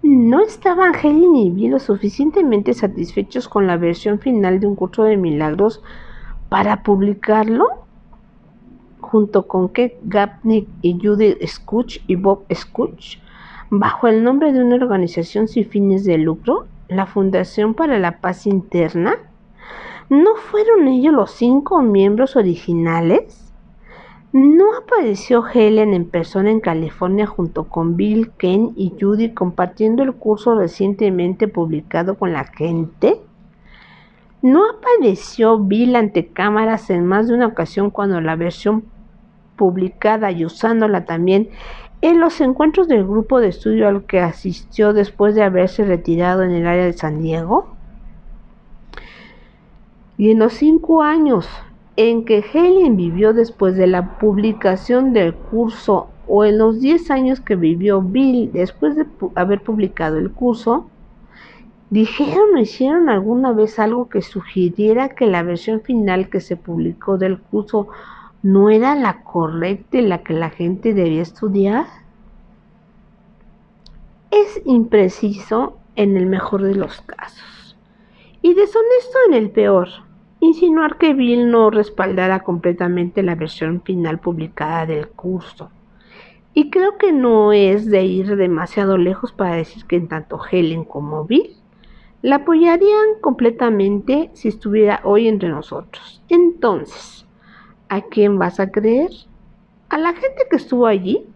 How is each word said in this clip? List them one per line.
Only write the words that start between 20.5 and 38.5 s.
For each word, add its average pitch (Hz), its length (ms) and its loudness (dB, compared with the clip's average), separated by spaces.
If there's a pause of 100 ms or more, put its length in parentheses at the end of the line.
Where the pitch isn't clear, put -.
ellos 262 260 2
los 208 160 0
cinco 277 500 0
miembros 214 540 2
originales? 170 1200 -2 (760)
¿No 320 440 6
apareció 240 680 0
Helen 214 480 4
en 175 100 0
persona 190 460 -2
en 220 80 2
California 185 680 -2
junto 165 400 -6
con 165 260 -4
Bill, 214 380 -2
Ken 202 420 -2
y 190 260 -6
Judy 214 340 0
compartiendo 185 680 -2
el 262 120 -2
curso 214 440 0
recientemente 190 880 -2
publicado 170 720 -6
con 180 140 -4
la 139 140 -6
gente? 165 720 -4 (1200)
¿No 269 260 4
apareció 233 920 0
Bill 220 340 2
ante 208 320 0
cámaras 214 640 -2
en 175 160 0
más 208 220 0
de 240 60 2
una 240 120 2
ocasión 202 440 -4
cuando 196 300 -2
la 160 140 -4
versión 170 480 -4 (720)